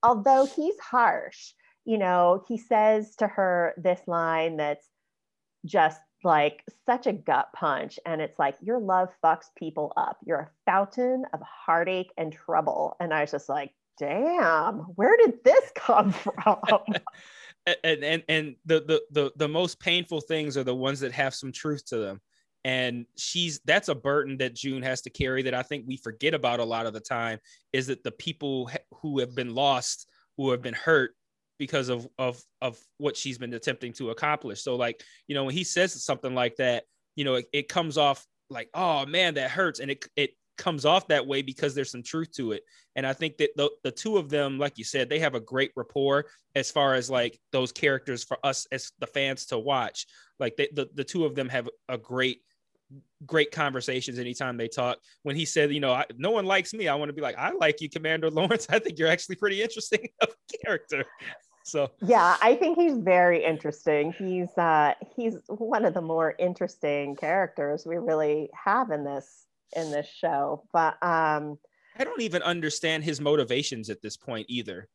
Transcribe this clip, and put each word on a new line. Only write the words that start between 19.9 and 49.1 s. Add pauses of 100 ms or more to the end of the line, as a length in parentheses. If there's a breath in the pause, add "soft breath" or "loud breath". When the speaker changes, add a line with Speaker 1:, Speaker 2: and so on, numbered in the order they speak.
Speaker 2:
things
are
the
ones
that
have
some
truth
to
them. (440)
And (100)
she's,
that's
a
burden
that
June
has
to
carry
that
I
think
we
forget
about
a
lot
of
the
time, (340 soft breath)
is
that
the
people
ha-, (220)
who
have
been
lost, (280)
who
have
been
hurt (440)
because
of, (120)
of, (180)
of (200)
what
she's
been
attempting
to
accomplish.
So,
like, (240 loud breath)
you
know,
when
he
says
something
like
that, (320)
you
know,
it,
it
comes
off (240)
like,
"Oh
man,
that
hurts."
And
it, (120)
it (260)
comes
off
that
way
because
there's
some
truth
to
it. (340 soft breath)
And
I
think
that
the, (140)
the
two
of
them,
like
you
said,
they
have
a
great
rapport (280 soft breath)
as
far
as,
like, (140)
those
characters
for
us
as
the
fans